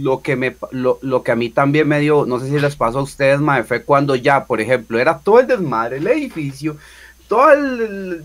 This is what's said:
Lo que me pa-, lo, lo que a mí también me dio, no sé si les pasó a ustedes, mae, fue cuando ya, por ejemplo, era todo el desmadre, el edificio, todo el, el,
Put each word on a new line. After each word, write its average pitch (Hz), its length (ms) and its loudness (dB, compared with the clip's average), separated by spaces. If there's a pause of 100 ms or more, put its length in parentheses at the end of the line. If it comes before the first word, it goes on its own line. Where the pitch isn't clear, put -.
Lo 135 160 -2
que 139 160 -4
me 127 140 -2
pa-, - 220 -12
lo, 127 280 0
lo 127 220 -2
que 127 100 0
a 113 40 0
mí 120 120 -2
también 143 400 2
me 147 120 2
dio, 147 260 2
no 123 120 -2
sé 131 120 -6
si 147 80 0
les 143 180 0
pasó 117 220 -2
a 139 40 0
ustedes, 139 380 0
mae, 143 240 0
fue 120 200 -4
cuando 139 300 2
ya, 135 300 2
por 113 160 -2
ejemplo, 113 380 -2
era 151 200 2
todo 214 220 2
el 262 60 4
desmadre, 127 500 -2
el 156 100 -6
edificio, 151 680 -4 (520)
todo 254 220 4
el, 277 300 2
el, 190 440 -8